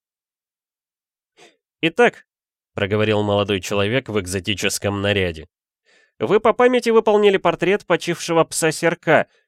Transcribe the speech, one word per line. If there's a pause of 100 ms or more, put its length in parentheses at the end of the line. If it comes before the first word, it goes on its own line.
(1800)
«Итак», (540)
проговорил
молодой
человек
в
экзотическом
наряде, (720)
«вы
по
памяти
выполнили
портрет
почившего
пса
Серка (200)